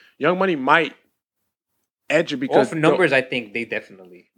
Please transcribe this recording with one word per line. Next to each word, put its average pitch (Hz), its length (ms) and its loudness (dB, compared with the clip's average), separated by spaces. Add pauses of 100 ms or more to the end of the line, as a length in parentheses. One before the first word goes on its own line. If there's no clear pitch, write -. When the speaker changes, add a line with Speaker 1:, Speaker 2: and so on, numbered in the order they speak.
(180)
Speaker 1:
Young 170 200 -2
Money 190 180 0
might 143 380 0 (1160)
edge 156 220 0
it 143 60 -8
because 135 300 2
Speaker 2:
Off - 60 -10
numbers, 160 380 2
I 131 100 2
think 120 300 -8
they 117 120 -6
definitely. 95 720 -12